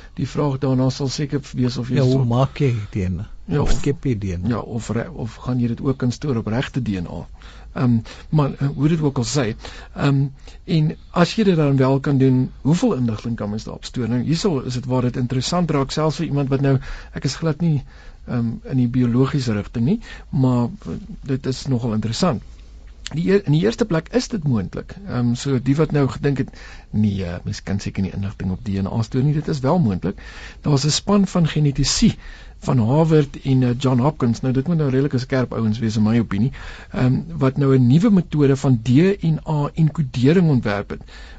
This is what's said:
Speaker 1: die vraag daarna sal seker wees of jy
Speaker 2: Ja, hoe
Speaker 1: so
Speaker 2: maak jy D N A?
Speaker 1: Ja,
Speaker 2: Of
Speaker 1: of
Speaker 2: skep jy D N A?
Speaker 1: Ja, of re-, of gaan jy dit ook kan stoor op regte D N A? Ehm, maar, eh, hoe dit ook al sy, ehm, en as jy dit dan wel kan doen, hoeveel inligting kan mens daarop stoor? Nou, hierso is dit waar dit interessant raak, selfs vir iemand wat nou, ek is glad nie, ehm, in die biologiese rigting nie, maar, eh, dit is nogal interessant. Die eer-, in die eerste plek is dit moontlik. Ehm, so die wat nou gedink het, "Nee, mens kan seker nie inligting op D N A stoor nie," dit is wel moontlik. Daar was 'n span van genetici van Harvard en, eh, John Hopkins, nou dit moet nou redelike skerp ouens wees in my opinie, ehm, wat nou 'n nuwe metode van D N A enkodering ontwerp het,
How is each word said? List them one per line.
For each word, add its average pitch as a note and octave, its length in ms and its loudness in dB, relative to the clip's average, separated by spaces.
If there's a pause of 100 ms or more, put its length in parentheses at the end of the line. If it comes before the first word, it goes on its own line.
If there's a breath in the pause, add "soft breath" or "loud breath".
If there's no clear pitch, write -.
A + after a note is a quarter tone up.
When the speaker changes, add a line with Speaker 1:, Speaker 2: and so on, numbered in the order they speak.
(140 loud breath)
Speaker 1:
die C3 140 -4
vraag C#3+ 300 -2
daarna C3 320 2
sal C3+ 180 -2
seker C#3+ 320 -4 (140)
wees B2+ 220 0
of B2 120 -4
jy D3 80 0
Speaker 2:
Ja, C#3 60 4
hoe B2+ 100 4
Speaker 1:
so C3+ 120 4
Speaker 2:
maak A#2+ 340 2
jy C3 160 2 (160)
D - 60 -6 (120)
N F#2 120 -2
A? A2 80 -10 (180)
Speaker 1:
Ja, D3+ 140 0
Speaker 2:
Of - 120 4
Speaker 1:
of C3+ 60 6
Speaker 2:
skep C#3 260 -2
jy C3 140 2
D G2+ 60 -6 (140)
N F2+ 80 -4
A? - 20 0
Speaker 1:
Ja, A#2 120 0
of - 300 -6
re-, A2 220 -2
of A#2 220 -8
gaan B2+ 260 -4
jy A#2+ 80 2
dit A2+ 120 -4
ook C3 180 0
kan B2 140 0
stoor C#3 240 -2
op A2 100 -2
regte B2 360 -2
D A2 60 -6 (120)
N E2+ 100 -6
A? D#2+ 160 -10 (480 loud breath)
Ehm, A#2+ 240 2 (320 loud breath)
maar, D3 240 2
eh, C#3 220 -2
hoe C#3+ 120 2
dit D#3+ 140 2
ook C#3 160 0
al A#2 60 0
sy, A#2 320 -2 (400 loud breath)
ehm, C#3+ 300 2 (380 loud breath)
en D#3+ 320 0 (140)
as F3 240 2
jy A3+ 100 2
dit F#3+ 120 4
dan C#3 200 4
wel C3+ 240 4
kan C#3+ 180 0
doen, C3 320 4 (120)
hoeveel F3 320 2
inligting A#2 420 -2
kan G#2+ 140 -6
mens A2 140 -6
daarop - 200 -12
stoor? A#2+ 240 -4
Nou, B2 140 0
hierso D#3+ 380 0
is B2+ 140 -6
dit B2 120 -6
waar B2+ 160 0
dit B2 140 -2
interessant C3 540 -2
raak, C#3 200 0
selfs D#3 260 -2
vir E3+ 100 -4
iemand C#3 220 0
wat C#3 120 0
nou, C#3 180 4 (340 loud breath)
ek - 120 -6
is C3+ 120 -2
glad D#3+ 240 -2
nie, D#3 220 2 (460 soft breath)
ehm, A#2 240 -2 (180)
in C#3 60 -2
die B2 120 4
biologiese B2 640 2
rigting G#2 320 -2
nie, A3 160 2 (300 loud breath)
maar, B2 380 2 (180)
eh, E2 60 -8 (340)
dit C3+ 200 -4
is C3 200 -6
nogal B2 280 -2
interessant. A2+ 480 0 (680)
Die E3+ 160 -2
eer-, G3 180 4
in C#3+ 60 4
die D#3+ 140 4
eerste A#3 180 0
plek D#3+ 280 -2
is B3+ 160 0
dit F3 200 -6
moontlik. G2+ 460 -4 (140)
Ehm, A#2+ 260 0
so C3 240 -2
die C3+ 180 2
wat D#3+ 160 2
nou C#3+ 160 2
gedink C#3+ 300 -2
het, C3+ 100 -2 (420 loud breath)
"Nee, G2+ 360 0 (180)
mens - 180 -8
kan G2 180 -2
seker - 220 -4
nie F#2 120 -2
inligting G2 360 -4
op F#2 140 -6
D - 40 -8
N G2 180 -2
A A2+ 160 -2
stoor C3 200 -2
nie," D3 120 4
dit D3+ 140 -4
is D3+ 120 -2
wel D3 180 2
moontlik. A2 380 0 (460 loud breath)
Daar D3 100 0
was C3+ 140 2
'n D3+ 40 2
span G3+ 360 2
van F3 200 2
genetici D3 680 2 (440 loud breath)
van C3 200 0
Harvard D3 680 4
en, C3 180 4
eh, B2 60 4 (100)
John B2 220 2
Hopkins, B2 400 2
nou C3 140 0
dit C3+ 120 0
moet F3 100 2
nou D3+ 140 2
redelike C3+ 280 2
skerp B2+ 340 -2
ouens A2+ 260 0
wees A2+ 180 0
in G#2+ 60 4
my A2 160 4
opinie, G#2+ 340 0 (400 loud breath)
ehm, C3 280 2 (180)
wat C3+ 200 2
nou C3+ 180 4
'n B2+ 100 6
nuwe E3+ 240 6
metode D3 460 4
van C3 260 2
D A#2+ 60 -6 (340)
N D#3+ 240 2
A D3 280 -2
enkodering D#3 720 4
ontwerp G#2+ 420 0
het, - 100 -10 (380 loud breath)